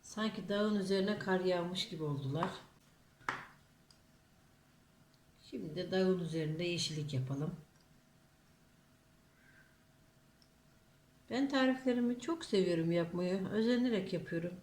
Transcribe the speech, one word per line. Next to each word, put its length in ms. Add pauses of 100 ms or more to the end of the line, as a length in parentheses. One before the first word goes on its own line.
(140)
Sanki 340
dağın 260
üzerine 440
kar 220
yağmış 480
gibi 140
oldular. 480 (3000)
Şimdi 340
de 140
dağın 280
üzerinde 460
yeşillik 500
yapalım. 400 (3750)
Ben 180
tariflerimi 720
çok 240
seviyorum 480
yapmayı. 560
Özenerek 640
yapıyorum. 500